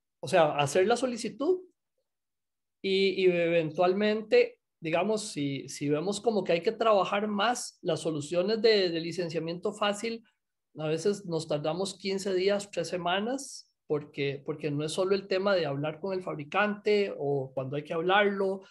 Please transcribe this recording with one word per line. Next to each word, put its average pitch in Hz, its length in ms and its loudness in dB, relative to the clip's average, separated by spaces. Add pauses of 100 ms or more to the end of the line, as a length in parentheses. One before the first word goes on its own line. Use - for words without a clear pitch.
(220)
o 165 60 -8
sea, 151 300 4
hacer 165 300 4
la 233 80 4
solicitud 254 680 -2 (1160)
y, 190 440 2
y - 0 -
eventualmente, 180 1400 2 (180)
digamos, 202 520 0
si, 139 360 -4
si 143 220 -4
vemos 170 320 0
como 214 220 0
que - 100 0
hay 170 80 2
que 220 100 0
trabajar 208 560 2
más, 214 540 -2
las 160 180 -2
soluciones 175 640 -2
de, 208 280 6
de 165 120 -2
licenciamiento 170 720 -4
fácil 208 500 -4 (540)
A 156 100 -4
veces 180 380 -2
nos 165 220 -4
tardamos 160 500 -2
quince 190 360 -4
días, 196 380 0
tres 165 160 -4
semanas, 196 840 -4 (140)
porque, 143 580 -4
porque 151 240 -6
no 147 160 -2
es 160 60 -6
solo 190 240 0
el 190 120 -4
tema 196 280 2
de 170 100 2
hablar 143 340 -4
con 190 140 -6
el 185 80 -4
fabricante 196 960 0
o 139 360 -2
cuando 131 220 -6
hay 147 80 -4
que 165 100 -8
hablarlo, 196 760 2